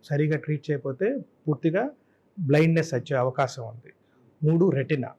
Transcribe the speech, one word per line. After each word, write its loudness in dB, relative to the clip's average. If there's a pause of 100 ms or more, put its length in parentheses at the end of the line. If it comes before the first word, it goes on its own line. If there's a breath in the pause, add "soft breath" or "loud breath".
సరిగా 0
ట్రీట్ -4
చేయకపోతే -4 (340)
పూర్తిగా 0 (680 soft breath)
బ్లైండ్‌నెస్ 4
వచ్చే -4 (100)
అవకాశం -2 (100)
ఉంది. -20 (560 soft breath)
మూడు 4 (140)
రెటినా. -2